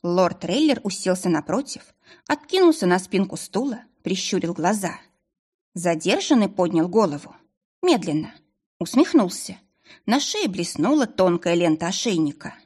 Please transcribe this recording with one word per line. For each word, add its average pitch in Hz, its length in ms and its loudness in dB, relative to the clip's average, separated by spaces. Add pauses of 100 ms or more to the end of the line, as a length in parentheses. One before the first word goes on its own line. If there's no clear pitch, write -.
Лорд 175 420 0
Рейлер 269 400 0
уселся 185 440 -2
напротив, 175 540 -4 (460)
откинулся 320 580 2
на 180 120 4
спинку 185 380 -2
стула, 233 440 -6 (220)
прищурил 175 500 -4
глаза. 185 460 -2 (760)
Задержанный 190 760 2
поднял 175 400 0
голову. 175 460 0 (480)
Медленно. 196 520 0 (440)
Усмехнулся. 208 800 0 (480)
На 247 140 2
шее 415 280 -4
блеснула 214 580 0
тонкая 175 480 0
лента 170 340 0
ошейника. 160 680 -4 (120)